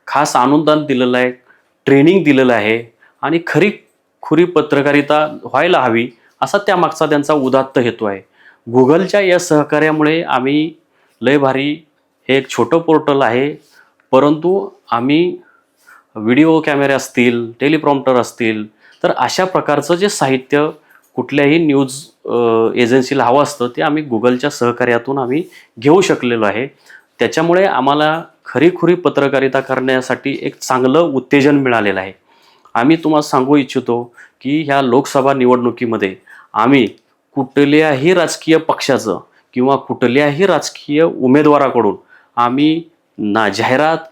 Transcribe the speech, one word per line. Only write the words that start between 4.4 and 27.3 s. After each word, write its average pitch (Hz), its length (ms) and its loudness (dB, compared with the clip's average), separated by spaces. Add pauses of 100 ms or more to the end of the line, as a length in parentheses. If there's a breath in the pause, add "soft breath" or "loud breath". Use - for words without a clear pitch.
पत्रकारिता 147 960 0
व्हायला 151 380 0
हवी 120 280 0 (320 soft breath)
असा - 160 -2
त्यामागचा 180 480 -2
त्यांचा 147 280 0
उदात्त 131 460 0
हेतू 113 260 -2
आहे. 98 160 -6 (500 soft breath)
Google-च्या 165 500 2
या 180 180 2
सहकार्यामुळे 156 840 0
आम्ही 147 520 -2 (480)
लय 131 160 2
भारी 139 480 -2 (440)
हे 131 80 2
एक 131 120 -4
छोटं 123 300 0
पोर्टल 151 420 0
आहे, 127 340 -2 (560 soft breath)
परंतु 156 580 0 (220)
आम्ही 147 460 0 (800 soft breath)
व्हिडिओ 139 460 2
कॅमेरे 139 320 0
असतील, 120 680 -2
टेलिप्रॉम्प्टर 139 560 0
असतील, 110 520 -4 (360 soft breath)
तर - 140 0
अशा 127 280 -2
प्रकारचं 151 500 -2
जे 196 140 -2
साहित्य 143 600 -2 (460 soft breath)
कुठल्याही 143 420 0
न्यूज, 139 480 0 (200)
अ, - 100 -4 (400)
एजन्सीला 127 480 2
हवं 127 200 2
असतं 127 240 -6
ते 123 140 -8
आम्ही 156 280 -2
Google-च्या 123 400 -2
सहकार्यातून 120 680 -2
आम्ही 135 260 -4 (360 loud breath)
घेऊ 151 220 4
शकलेलो 120 440 -2
आहे. 107 220 -4 (520 soft breath)
त्याच्यामुळे 170 460 2